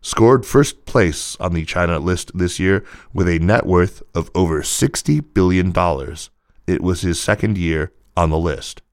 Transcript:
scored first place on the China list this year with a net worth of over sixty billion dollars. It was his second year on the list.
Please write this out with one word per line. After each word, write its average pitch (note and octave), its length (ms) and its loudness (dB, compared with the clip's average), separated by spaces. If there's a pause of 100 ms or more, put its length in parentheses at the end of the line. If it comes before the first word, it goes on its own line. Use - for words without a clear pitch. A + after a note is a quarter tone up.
scored A#2+ 440 4
first - 400 0
place - 520 0
on F2+ 160 -2
the E2 100 -2
China E2+ 340 -2
list E2+ 400 -4
this F2+ 220 -2
year F#2+ 240 2 (300)
with F2+ 160 0
a F2 100 2
net G2 260 2
worth F2+ 380 2 (100)
of E2+ 220 -4
over E2 280 2
sixty - 580 0
billion F#2 500 0
dollars. E2+ 580 -4 (360)
It - 180 -2
was F2+ 160 0
his E2+ 180 -2
second G#2 400 -2
year D#2+ 360 -2 (240)
on E2+ 120 2
the D#2 80 0
list. D#2+ 440 -4 (120)